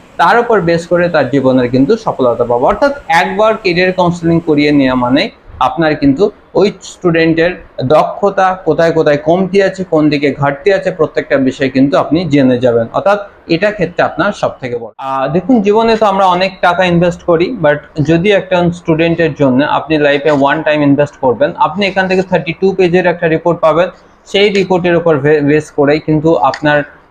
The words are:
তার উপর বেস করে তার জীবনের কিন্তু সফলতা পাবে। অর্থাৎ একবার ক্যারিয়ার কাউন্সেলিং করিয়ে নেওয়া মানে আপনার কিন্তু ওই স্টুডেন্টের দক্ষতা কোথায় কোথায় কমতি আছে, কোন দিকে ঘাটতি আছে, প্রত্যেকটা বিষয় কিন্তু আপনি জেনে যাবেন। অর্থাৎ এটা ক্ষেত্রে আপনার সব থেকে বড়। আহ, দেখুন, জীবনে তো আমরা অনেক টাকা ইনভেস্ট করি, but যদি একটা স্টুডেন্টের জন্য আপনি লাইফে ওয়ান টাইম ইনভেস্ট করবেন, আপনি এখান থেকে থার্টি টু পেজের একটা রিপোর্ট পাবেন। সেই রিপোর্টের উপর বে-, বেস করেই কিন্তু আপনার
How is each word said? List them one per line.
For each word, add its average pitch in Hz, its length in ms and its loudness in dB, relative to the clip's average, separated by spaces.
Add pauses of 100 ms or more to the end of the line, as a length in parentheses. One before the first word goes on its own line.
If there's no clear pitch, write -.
(160)
তার 185 220 2
উপর 233 220 0
বেস 170 260 -2
করে 175 220 0
তার 156 220 0
জীবনের 131 380 2
কিন্তু 135 280 2
সফলতা 123 480 -2
পাবে। 120 200 0
অর্থাৎ 277 280 0 (160)
একবার 196 540 0
ক্যারিয়ার 180 300 0
কাউন্সেলিং 170 480 0
করিয়ে 147 320 0
নেওয়া 131 220 2
মানে 131 360 0 (300)
আপনার 160 340 0
কিন্তু 147 360 0 (240)
ওই 208 180 2 (100)
স্টুডেন্টের 165 800 0 (200)
দক্ষতা 185 800 0
কোথায় 165 280 0
কোথায় 160 240 2
কমতি 190 460 0
আছে, 185 220 -4
কোন 156 260 2
দিকে 143 280 0
ঘাটতি 139 340 -2
আছে, 185 180 -2
প্রত্যেকটা 151 460 -2
বিষয় 131 340 -2
কিন্তু 139 280 2
আপনি 147 260 0
জেনে 135 340 2
যাবেন। 117 340 0
অর্থাৎ 196 260 0 (300)
এটা 180 220 0
ক্ষেত্রে 175 340 -2
আপনার 180 280 -2
সব 131 180 -4 (100)
থেকে 120 160 -6
বড়। 113 220 -12
আহ, 135 340 -4
দেখুন, 185 300 0
জীবনে 220 340 2
তো 220 100 2
আমরা 190 200 2
অনেক 185 340 0
টাকা 190 240 2
ইনভেস্ট 175 380 0
করি, 175 400 0
but 147 140 2 (260)
যদি 165 300 0
একটা 180 380 0
স্টুডেন্টের 165 640 -2
জন্য 135 300 2
আপনি 151 340 -2
লাইফে 143 320 0
ওয়ান 143 320 0
টাইম 151 200 0
ইনভেস্ট 143 340 0
করবেন, 139 400 0
আপনি 165 300 -2
এখান 190 220 -2
থেকে 185 140 0
থার্টি 170 300 -4
টু 190 200 0
পেজের 185 340 2
একটা 175 220 -2
রিপোর্ট 160 320 -2
পাবেন। 160 280 2 (380)
সেই 202 260 0
রিপোর্টের 180 440 0
উপর 160 220 2
বে-, 147 220 2
বেস 147 300 0
করেই 147 300 0
কিন্তু 156 360 0
আপনার 147 460 0 (280)